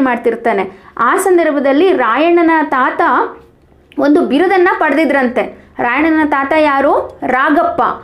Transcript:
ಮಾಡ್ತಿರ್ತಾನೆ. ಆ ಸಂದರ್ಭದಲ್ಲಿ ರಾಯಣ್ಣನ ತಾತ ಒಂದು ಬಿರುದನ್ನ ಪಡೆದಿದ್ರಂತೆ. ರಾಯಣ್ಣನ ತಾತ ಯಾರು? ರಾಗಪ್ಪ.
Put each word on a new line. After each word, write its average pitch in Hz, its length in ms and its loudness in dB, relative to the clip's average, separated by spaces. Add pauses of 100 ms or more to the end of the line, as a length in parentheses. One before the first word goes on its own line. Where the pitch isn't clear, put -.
ಮಾಡ್ತಿರ್ತಾನೆ. 226 560 -2 (440)
ಆ - 20 2 (160)
ಸಂದರ್ಭದಲ್ಲಿ 311 600 2 (160)
ರಾಯಣ್ಣನ 330 500 2 (220)
ತಾತ 302 260 0 (1040)
ಒಂದು 294 140 4 (120)
ಬಿರುದನ್ನ 370 380 2 (120)
ಪಡೆದಿದ್ರಂತೆ. 277 640 0 (420)
ರಾಯಣ್ಣನ 311 380 0 (120)
ತಾತ 277 180 -2 (160)
ಯಾರು? 277 240 0 (420)
ರಾಗಪ್ಪ. 294 460 0 (220)